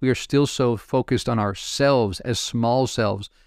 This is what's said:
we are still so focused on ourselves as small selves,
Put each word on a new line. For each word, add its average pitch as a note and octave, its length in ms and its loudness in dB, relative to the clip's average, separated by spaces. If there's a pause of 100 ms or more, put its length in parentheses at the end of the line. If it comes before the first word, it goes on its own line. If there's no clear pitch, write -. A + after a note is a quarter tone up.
we B2+ 80 2
are B2 60 4
still C#3+ 320 2
so A#2+ 320 0
focused - 500 -2
on A#2 100 0
ourselves G#2+ 840 0
as A#2+ 200 -4
small A#2+ 460 0
selves, G2+ 420 -2 (180)